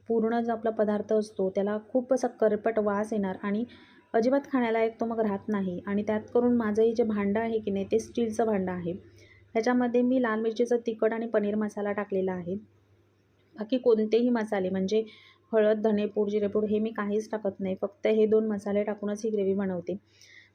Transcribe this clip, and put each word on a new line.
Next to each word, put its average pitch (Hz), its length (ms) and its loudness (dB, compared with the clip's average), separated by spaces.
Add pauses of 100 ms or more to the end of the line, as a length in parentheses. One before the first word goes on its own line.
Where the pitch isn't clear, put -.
पूर्ण 226 320 0
जो 233 120 -2
आपला 220 180 -2
पदार्थ 208 440 -2
असतो 208 360 0
त्याला 202 280 -2 (120)
खूप 254 240 0
असा 254 140 0
करपट 220 520 0
वास 208 340 -2
येणार 196 300 -2
आणि 208 220 -2 (480)
अजिबात 254 280 2 (100)
खाण्यालायक 226 480 0
तो 233 60 -2
मग 226 140 -4
राहत 208 280 0
नाही. 190 380 -2
आणि 202 180 -2
त्यात 214 180 -2 (120)
करून 240 220 4
माझं 220 280 2
हे 226 120 4
जे 233 80 2
भांडं 208 360 0
आहे 226 200 -2
की 214 120 -4
नाही 196 200 -2
ते 220 80 2
स्टीलचं 226 460 -2
भांडं 190 260 0
आहे, 175 220 -6 (600)
त्याच्यामध्ये 247 480 2
मी 254 200 2
लाल 220 200 0
मिरचीचं 233 360 0
तिखट 220 360 0
आणि 226 140 -6
पनीर 214 280 0
मसाला 208 360 -2
टाकलेला 196 420 -2
आहे. 180 220 -6 (1000)
बाकी 214 220 -2
कोणतेही 226 520 4
मसाले 214 400 0
म्हणजे 190 340 0 (500)
हळद, 214 280 4
धनेपूड, 208 480 0
जिरेपूड 208 360 0
हे 214 140 0
मी 220 100 -2
काहीच 214 420 -4
टाकत 208 280 -4
नाही, 190 220 -2
फक्त - 260 -4
हे 220 180 4
दोन 220 220 4
मसाले 202 360 -2
टाकूनच 208 400 -4
ही 220 60 0
ग्रेव्ही 196 240 0
बनवते. 190 420 -2 (600)